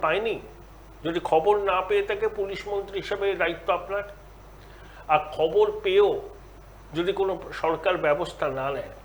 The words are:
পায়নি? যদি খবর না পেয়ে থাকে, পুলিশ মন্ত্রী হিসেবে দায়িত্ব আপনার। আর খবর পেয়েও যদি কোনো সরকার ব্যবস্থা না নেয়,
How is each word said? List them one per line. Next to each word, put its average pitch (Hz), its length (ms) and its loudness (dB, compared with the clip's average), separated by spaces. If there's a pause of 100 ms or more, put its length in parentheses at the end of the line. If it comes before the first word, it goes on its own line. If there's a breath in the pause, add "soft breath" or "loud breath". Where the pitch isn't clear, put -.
পায়নি? 185 380 0 (640)
যদি 165 200 -2
খবর 208 340 4
না 190 240 0
পেয়ে 202 220 2
থাকে, 208 240 -2
পুলিশ 196 400 -6
মন্ত্রী 196 340 -6
হিসেবে 196 340 -2
দায়িত্ব 170 380 0
আপনার। 196 300 -4 (1040 loud breath)
আর 156 120 6 (120)
খবর 196 400 4 (120)
পেয়েও 190 380 4 (720)
যদি 175 200 0
কোনো 190 260 0 (140)
সরকার 165 440 0
ব্যবস্থা 156 520 0
না 135 220 -4
নেয়, 131 180 -6 (160)